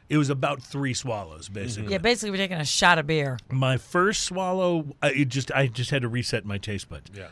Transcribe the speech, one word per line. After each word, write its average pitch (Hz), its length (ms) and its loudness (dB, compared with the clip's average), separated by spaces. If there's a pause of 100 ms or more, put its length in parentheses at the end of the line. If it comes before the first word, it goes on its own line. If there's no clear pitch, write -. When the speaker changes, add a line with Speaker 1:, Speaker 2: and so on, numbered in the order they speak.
Speaker 1:
it 147 80 4
was 143 120 4
about 139 320 -2
three 139 320 -4
swallows, 95 560 -6
basically. 104 440 -6
Speaker 2:
Yeah, 98 60 0
basically 214 320 0
we're 190 60 -2
taking 185 200 -2
a 151 80 -2
shot 175 340 6
of 147 80 -2
beer. 139 320 0 (100)
Speaker 1:
My 131 280 2
first 185 460 2
swallow, 180 640 0 (160)
I, 147 100 2
it 135 180 2
just, 131 240 -2
I 135 140 4
just 120 240 -4
had 139 100 0
to 120 80 -2
reset 117 360 -2
my 101 120 -4
taste 98 320 -6
buds. 76 260 -14
Speaker 3:
Yeah. 95 160 -14